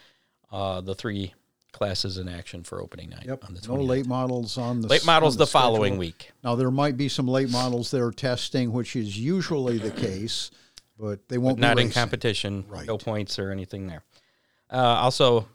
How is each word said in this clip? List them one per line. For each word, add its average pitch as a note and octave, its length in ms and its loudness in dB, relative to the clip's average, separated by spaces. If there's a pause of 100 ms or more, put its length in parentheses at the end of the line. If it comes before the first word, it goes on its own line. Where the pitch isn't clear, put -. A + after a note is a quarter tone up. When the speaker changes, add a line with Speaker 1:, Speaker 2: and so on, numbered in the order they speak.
(520)
Speaker 1:
uh, G2 300 -4
the F#2 120 -8
three G2 400 -6 (380)
classes F#2+ 460 -4
in F#2 100 -8
action F2 360 -14
for F2+ 180 -12
opening E2+ 300 -14
night E2+ 140 -16
Speaker 2:
Yep. C3 200 -10
Speaker 1:
on F2+ 80 -16
the F2 80 -14
Speaker 2:
No - 60 -14
Speaker 1:
twenty-ninth. C3 220 -2
Speaker 2:
late B2+ 180 0
models B2+ 500 -2
on A#2+ 240 -2
the A2 60 -2
Speaker 1:
Late D3 140 6
Speaker 2:
s-, D#3 40 -4
Speaker 1:
models D#3+ 300 6
Speaker 2:
on - 40 -4
the D#3 60 6
Speaker 1:
the - 60 2
following A2 420 6
Speaker 2:
schedule. F#2+ 60 -2
Speaker 1:
week. E2+ 320 -8 (120)
Speaker 2:
Now, A#2+ 120 0
there B2+ 160 2
might C#3 260 0
be C#3 100 0
some C3 200 -2
late C3 220 2
models B2 420 -2
there A#2+ 200 0
testing, B2 600 -2
which A#2+ 220 -4
is G#2 220 -4
usually C#3 600 0
the G#2+ 140 -4
case, G#2 580 -6 (480)
but G#2 320 -8
they B2 80 -2
won't B2+ 200 2
Speaker 1:
But A#2 100 4
not A#2 100 6
Speaker 2:
be B2 60 6
Speaker 1:
in A#2+ 60 0
Speaker 2:
racing. A#2+ 120 0
Speaker 1:
competition. G2+ 680 -2
Speaker 2:
Right. G2 200 -14
Speaker 1:
No A2 100 -2
points G#2+ 400 -6
or G2 140 -4
anything G2 340 -8
there. E2+ 180 -12 (680)
Uh, B2 40 -4 (240)
also, B2 540 4